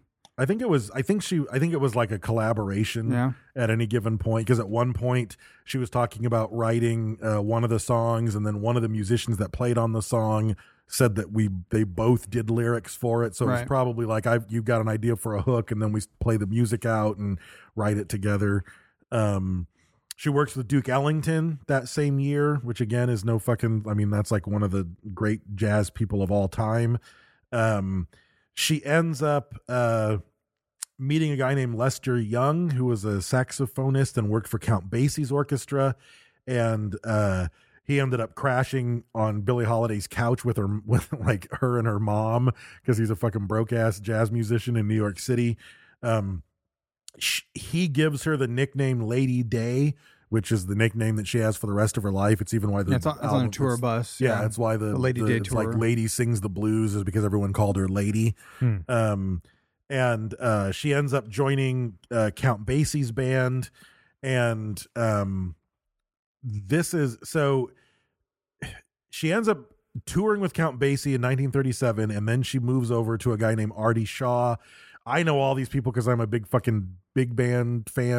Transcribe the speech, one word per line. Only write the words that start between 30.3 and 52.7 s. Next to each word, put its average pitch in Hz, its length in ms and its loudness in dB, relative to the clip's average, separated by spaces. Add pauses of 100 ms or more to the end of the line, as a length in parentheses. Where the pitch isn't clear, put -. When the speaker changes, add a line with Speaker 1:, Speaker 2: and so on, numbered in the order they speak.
Speaker 1:
meeting 151 320 2
a 139 60 0
guy 131 180 2
named 123 220 0
Lester 127 420 0
Young, 135 520 2
who 127 160 0
was 110 180 0
a 104 140 0
saxophonist 135 1000 0
and 107 100 2
worked 110 200 0
for 107 100 -2
Count 95 320 0
Basie's 135 400 0
orchestra. 139 640 0 (520)
And, 113 580 0
uh, 101 440 2 (360)
he 143 160 0
ended 127 200 0
up 110 140 -6
crashing 127 720 0 (100)
on 107 280 0
Billie 120 220 2
Holiday's 110 440 0
couch 120 360 0
with 120 120 0
her, 101 100 0
<laughs> 104 180 -4
with, - 280 0
like, 110 340 -2 (140)
her 123 180 0
and 113 80 0
her 104 140 0
mom, 110 500 2 (340)
'cause 113 140 2
he's 113 120 0
a 104 60 0
fucking 107 300 -2
broke 110 260 0
ass 113 280 0
jazz 110 320 0
musician 117 420 -2
in 107 140 0
New 110 80 2
York 104 240 -2
City. 120 360 0 (460)
Um, 101 400 -2 (760)
sh-, - 240 -2 (120)
he 175 340 -2
gives 147 360 0
her 156 120 0
the 131 120 0
nickname 131 540 0
Lady 123 420 0
Day, 120 500 0 (360)
which 110 220 0
is 95 140 2
the 98 80 -2
nickname 110 420 2
that 104 100 -4
she 120 120 -2
has 110 180 0
for - 100 -6
the 101 60 -2
rest 107 240 2
of 107 60 -2
her 101 100 -2
life. 101 280 4
It's 101 120 -4
even 107 180 0